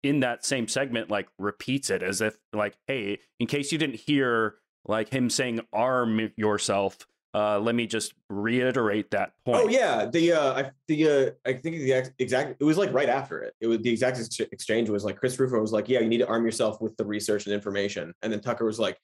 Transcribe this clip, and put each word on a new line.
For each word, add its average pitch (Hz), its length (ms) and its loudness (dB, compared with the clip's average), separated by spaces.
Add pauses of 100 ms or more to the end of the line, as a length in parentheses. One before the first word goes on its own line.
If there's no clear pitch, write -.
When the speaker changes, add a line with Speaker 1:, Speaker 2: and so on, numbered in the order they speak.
Speaker 1:
in 143 180 2
that 120 240 -2
same 123 220 -2
segment, 120 440 -4
like, 101 180 -2 (100)
repeats 113 520 -4
it 92 120 0
as 95 180 -2
if, 110 180 -2 (140)
like, 104 240 -2 (120)
"Hey, 104 320 -4 (180)
in 120 80 -2
case 143 240 -2
you 160 80 -2
didn't 139 220 -2
hear, 120 560 2 (300)
like, 107 240 -2
him 127 200 0
saying, 120 300 -2 (120)
'Arm 113 640 0
yourself,' 104 720 0 (300)
uh, 104 220 4
let 117 160 2
me 120 100 2
just 110 300 -4 (160)
reiterate 113 800 0
that 98 220 -2 (140)
Speaker 2:
Oh, 123 60 2
Speaker 1:
point." 214 200 4
Speaker 2:
yeah. 175 340 2
The, 165 280 2
uh, 139 200 2
I, 135 160 -4 (160)
the, 156 240 2
uh, 135 200 4 (160)
I 131 80 0
think 165 240 -6
the 131 160 0
ex-, 127 240 0
exact, 127 420 -2
it 143 40 2
was, 156 140 4
like, 196 140 2
right 147 160 2
after 127 320 -2
it. - 200 -10
It 110 60 -2
was, 113 140 2
the 120 100 0
exact 120 280 0
ex-, 113 200 -8
exchange 110 520 -2
was, 101 140 0
like, 98 120 -4
Chris 127 220 -2
Rufo 127 220 2
was 107 120 -2
like, 107 160 0
"Yeah, 123 120 4
you 113 80 2
need 113 100 2
to 120 100 2
arm 113 160 2
yourself 110 360 0
with 110 160 -6
the 107 100 -2
research 104 400 -2
and 104 80 -2
information." 101 580 -4 (100)
And 113 100 -4
then 107 80 -4
Tucker 117 260 -2
was 107 120 -2
like 98 260 -2